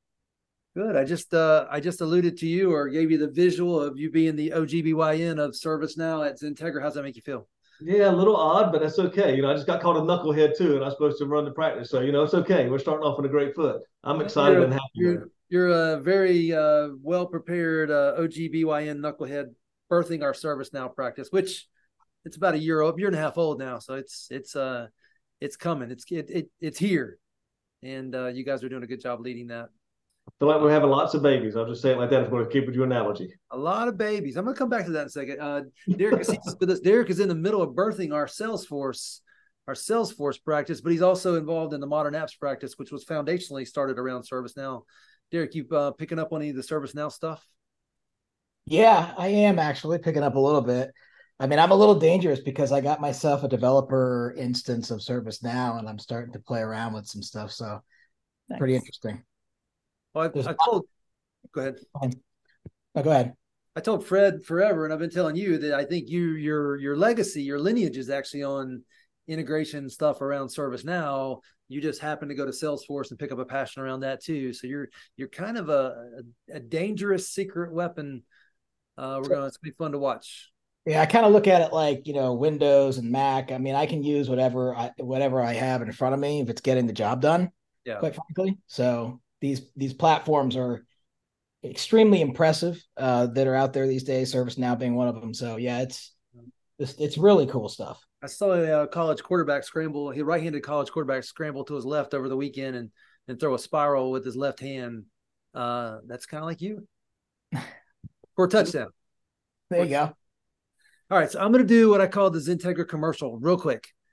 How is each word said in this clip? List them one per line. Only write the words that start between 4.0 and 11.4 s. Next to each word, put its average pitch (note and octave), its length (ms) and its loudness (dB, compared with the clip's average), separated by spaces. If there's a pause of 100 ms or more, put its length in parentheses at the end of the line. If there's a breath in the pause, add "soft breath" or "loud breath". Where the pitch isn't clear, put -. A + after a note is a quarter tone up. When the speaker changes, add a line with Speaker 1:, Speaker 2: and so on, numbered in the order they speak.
Speaker 1:
being D#3+ 260 2
the D3+ 160 -2
O D#3+ 140 0
G D#3+ 160 -2
B D#3+ 100 2
Y D#3 240 2
N E3 220 -2
of D3 140 -2
ServiceNow D#3 760 -4
at C#3 100 -8
Zentegra. D3 440 -8
How's D3 100 -4
that C#3+ 100 -8
make C3+ 140 -12
you A#2 60 -20
feel? C3 260 -10 (320 soft breath)
Speaker 2:
Yeah, F#3+ 300 6
a - 20 6
little G3 240 6
odd, E3 360 4
but D#3 80 2
that's D#3 180 0
okay. F3+ 380 2
You C3+ 60 2
know, C#3 80 2
I D3 40 4
just D3 120 -2
got E3+ 160 0
called E3+ 160 4
a - 20 2
knucklehead D#3 560 4
too, D#3+ 200 4
and C3+ 80 0
I'm C#3 60 -2
supposed D3 280 0
to D3 80 -2
run D3 180 0